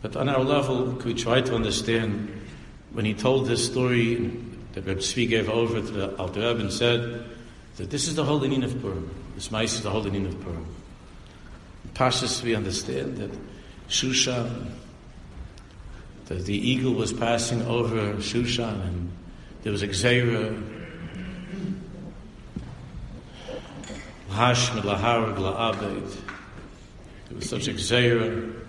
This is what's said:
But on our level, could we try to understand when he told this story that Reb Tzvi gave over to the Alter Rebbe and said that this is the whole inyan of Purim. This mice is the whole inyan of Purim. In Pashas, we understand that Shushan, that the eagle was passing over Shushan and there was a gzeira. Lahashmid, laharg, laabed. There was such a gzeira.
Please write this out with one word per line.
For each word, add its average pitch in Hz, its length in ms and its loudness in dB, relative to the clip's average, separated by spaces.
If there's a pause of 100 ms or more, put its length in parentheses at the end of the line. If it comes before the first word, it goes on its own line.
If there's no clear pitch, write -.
But 113 160 -6
on 139 100 2
our 135 160 4
level, 131 520 4
could - 100 -6
we 117 80 0
try 120 260 4
to 117 160 2
understand 107 840 2 (500)
when 107 140 0
he 107 80 4
told 127 340 4
this 117 180 4
story 120 520 4 (560)
that 95 120 -8
Reb 98 120 0
Tzvi 110 320 2
gave 107 200 4
over 113 300 4
to - 120 -4
the 98 260 -2
Alter 95 240 -2
Rebbe 117 180 2
and 98 140 0
said 120 500 2 (540)
that 87 120 -6
this 147 200 0
is 156 60 -2
the 156 100 4
whole 147 160 4
inyan 131 240 4
of - 160 -2
Purim. 85 280 -4 (260)
This - 160 -8
mice 110 240 2
is - 60 -2
the 104 80 -2
whole 104 140 2
inyan 95 240 0
of - 140 -4
Purim. 82 240 -6 (1200)
In - 60 -8
Pashas, 127 520 2
we 117 100 2
understand 107 640 0
that 101 140 -6 (560)
Shushan, 123 840 2 (1500)
that 90 180 -4
the 104 260 2
eagle 127 260 4
was 107 180 2
passing 117 480 2
over 113 540 2
Shushan 107 720 0
and 87 260 -2 (540)
there 107 60 2
was 101 100 2
a 104 60 2
gzeira. 110 720 4 (3750)
Lahashmid, 117 540 4
laharg, 104 540 4
laabed. 101 800 0 (1120)
There 120 100 -10
was - 120 -6
such - 180 0
a 110 40 0
gzeira. 120 840 4 (160)